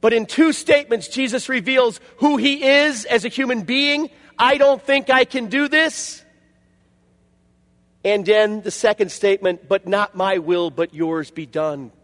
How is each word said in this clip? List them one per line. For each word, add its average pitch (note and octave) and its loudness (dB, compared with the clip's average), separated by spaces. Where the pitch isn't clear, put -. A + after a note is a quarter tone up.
But A3+ 2
in A3+ -2
two D#4 2
statements, C#4+ 0
Jesus B3+ -4
reveals B3+ 0
who D4 2
he C#4 0
is C#4 2
as A3 0
a - -4
human B3 -2
being. C#4+ 0
"I C4 4
don't C#4 4
think C#4 0
I B3+ 4
can B3 -6
do C#4 0
this." D#4 -2
And G3+ 2
then G#3+ 2
the G3+ -6
second G#3 0
statement, F#3+ -2
"But F#3+ -2
not G3+ -2
my F#3+ -2
will, E3+ -2
but E3 -6
yours D#3+ -4
be D#3 -12
done." C#3+ -6